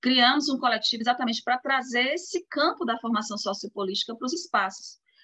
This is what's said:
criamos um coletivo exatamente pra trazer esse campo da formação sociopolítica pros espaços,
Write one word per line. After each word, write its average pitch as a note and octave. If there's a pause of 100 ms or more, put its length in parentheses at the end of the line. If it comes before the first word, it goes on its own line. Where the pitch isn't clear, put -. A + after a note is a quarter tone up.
criamos C4
um C4
coletivo A3+
exatamente A#3+
pra B3
trazer B3+
esse F4
campo D#4
da A3+
formação A3
sociopolítica G3+
pros B3+
espaços, - (240)